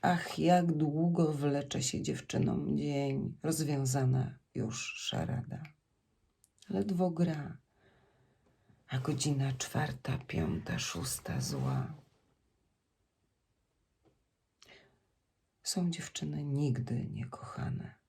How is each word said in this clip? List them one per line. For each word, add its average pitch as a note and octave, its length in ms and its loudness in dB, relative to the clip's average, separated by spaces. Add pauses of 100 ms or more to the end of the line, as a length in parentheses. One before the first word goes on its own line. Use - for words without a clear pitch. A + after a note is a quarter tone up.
Ach, F3 320 0
jak E3+ 320 6
długo D#3 600 4
wlecze C#3+ 500 0
się - 180 -2
dziewczynom - 760 0
dzień. C#3 640 0
Rozwiązana C#3 920 2 (180)
już - 420 -4
szarada. - 640 -4 (1040)
Ledwo F#3+ 420 2
gra, D#3+ 460 0 (1300)
a C3 120 -2
godzina C3+ 540 0
czwarta, - 640 -4
piąta, - 640 -2
szósta - 600 -4
zła. C2 520 0 (3750)
Są F3 280 0
dziewczyny D3 520 -6
nigdy C#3 680 0
niekochane. - 840 -8 (140)